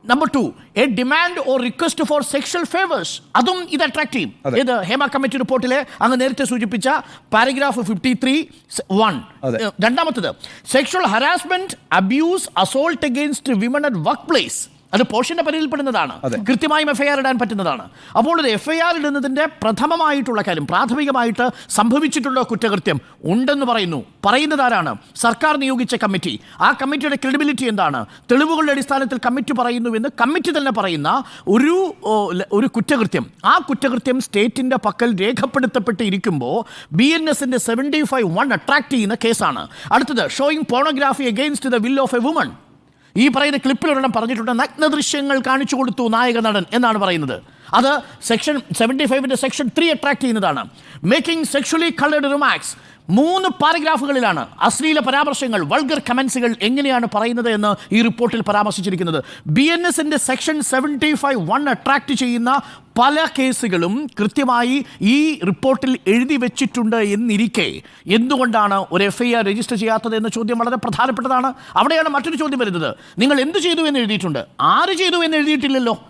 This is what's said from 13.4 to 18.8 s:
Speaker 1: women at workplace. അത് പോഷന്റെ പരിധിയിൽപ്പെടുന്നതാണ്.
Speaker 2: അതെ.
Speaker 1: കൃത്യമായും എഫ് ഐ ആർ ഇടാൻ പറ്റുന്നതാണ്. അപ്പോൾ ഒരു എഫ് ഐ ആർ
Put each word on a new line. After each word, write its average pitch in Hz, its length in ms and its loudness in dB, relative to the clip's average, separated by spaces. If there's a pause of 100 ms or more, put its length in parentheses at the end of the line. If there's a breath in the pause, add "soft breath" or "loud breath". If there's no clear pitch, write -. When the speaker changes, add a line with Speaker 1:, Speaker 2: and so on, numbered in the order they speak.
Speaker 1:
women 285 260 -2
at 220 60 -4 (120)
workplace. - 640 -2 (220)
അത് 214 80 4
പോഷന്റെ 254 400 -2
പരിധിയിൽപ്പെടുന്നതാണ്. 277 680 -2 (120)
Speaker 2:
അതെ. 120 140 -2 (100)
Speaker 1:
കൃത്യമായും 302 420 2
എഫ് 269 120 0
ഐ 285 60 2
ആർ 285 100 0
ഇടാൻ 262 200 0
പറ്റുന്നതാണ്. 190 500 -2 (300 loud breath)
അപ്പോൾ 320 220 2
ഒരു 277 80 0
എഫ് 220 220 -2
ഐ 330 80 0
ആർ 339 180 0